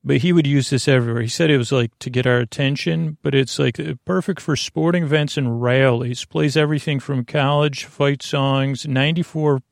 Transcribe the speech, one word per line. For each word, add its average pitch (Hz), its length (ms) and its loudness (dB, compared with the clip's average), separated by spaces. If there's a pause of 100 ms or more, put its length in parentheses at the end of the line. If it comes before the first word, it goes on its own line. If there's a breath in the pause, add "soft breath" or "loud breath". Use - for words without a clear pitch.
But 139 160 2
he 175 140 2
would 165 140 4
use 139 240 2
this 135 180 0
everywhere. 117 340 2
He 113 60 -2
said 160 220 0
it 143 60 4
was, 117 140 0
like, 120 300 0
to 127 100 -10
get 123 160 0
our 123 120 4
attention, 151 840 -2
but 143 100 -2
it's, 135 240 0
like, 131 220 0
uh, 151 160 -6 (100)
perfect 185 360 -4
for 147 160 -2
sporting 170 480 -2
events 147 320 0
and 120 260 -2
rallies. 123 600 2
Plays 151 320 0
everything 151 420 0
from 127 260 -4
college 147 600 0
fight 139 400 -2
songs, 135 640 -2
ninety-four 147 840 0